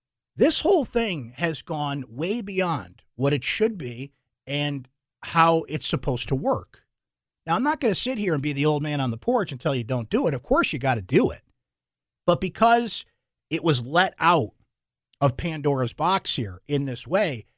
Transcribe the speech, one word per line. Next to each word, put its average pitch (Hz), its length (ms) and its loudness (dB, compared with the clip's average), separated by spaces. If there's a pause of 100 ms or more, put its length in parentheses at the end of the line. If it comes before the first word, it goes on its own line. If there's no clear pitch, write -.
(360)
this 262 260 4
whole 339 220 4
thing 170 540 -4
has 165 240 -4
gone 143 460 -4
way 175 340 -4
beyond 175 600 -4 (120)
what 139 180 0
it 139 100 -2
should 220 340 0
be 131 340 -10 (340)
and 143 440 -4 (320)
how 165 480 4
it's 151 160 -4
supposed - 420 -2
to 139 80 -2
work. 170 500 -4 (600)
Now, 160 100 0
I'm 214 80 0
not 302 160 0
gonna 202 160 2
sit 254 220 -2
here 202 160 0
and 135 100 -2
be 147 100 -2
the 139 120 0
old 151 180 2
man 147 160 -2
on 127 120 0
the 117 60 -4
porch 240 340 -2
and 127 100 -12
tell 143 140 0
you 120 80 -2
don't 117 260 -4
do 247 180 0
it. 139 60 0
Of 127 100 -6
course - 300 2
you 139 60 -4
gotta 123 220 0
do 156 280 4
it. - 140 -10 (840)
But 170 160 2
because 233 640 2 (440)
it 156 140 -4
was 151 180 4
let 165 380 2
out 160 340 4 (680)
of 139 160 2
Pandora's 143 560 -2
box 185 420 0
here 95 320 -6
in 143 180 0
this 127 220 -10
way, 151 380 -2 (120)